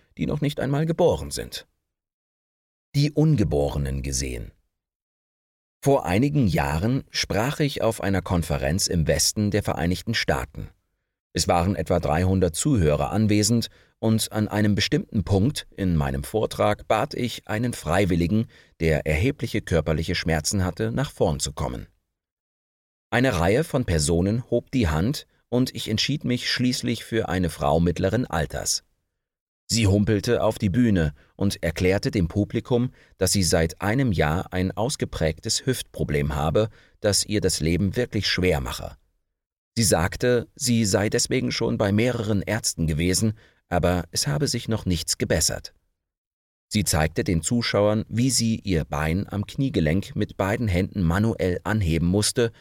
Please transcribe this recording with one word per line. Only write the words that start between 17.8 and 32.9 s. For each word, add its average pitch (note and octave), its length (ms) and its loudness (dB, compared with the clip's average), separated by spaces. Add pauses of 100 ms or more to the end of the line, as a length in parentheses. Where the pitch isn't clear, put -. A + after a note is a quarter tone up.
der D#2+ 260 2
erhebliche G#2 540 0
körperliche D#2+ 540 0
Schmerzen E2 500 -2
hatte, A2 280 -4
nach C3+ 200 -4
vorn E2 260 0
zu C#2+ 140 -6
kommen. A#1+ 360 -6 (1200)
Eine A#2+ 280 2
Reihe G#2 260 4
von B2+ 200 -2
Personen F2 640 2
hob A#2+ 200 -2
die A2+ 180 2
Hand E2+ 380 0 (240)
und B2+ 240 0
ich - 140 -8
entschied B2 360 -2
mich B2 260 -2
schließlich B2 540 -2
für - 240 -2
eine F2 220 0
Frau D2+ 300 0
mittleren F#2+ 440 0
Alters. - 580 -4 (840)
Sie A2+ 180 2
humpelte G#2 560 2
auf G#2+ 160 0
die G#2 120 0
Bühne F#2+ 420 2 (220)
und - 280 -2
erklärte F#2 480 0
dem F2 180 0
Publikum, A#2+ 640 -2 (260)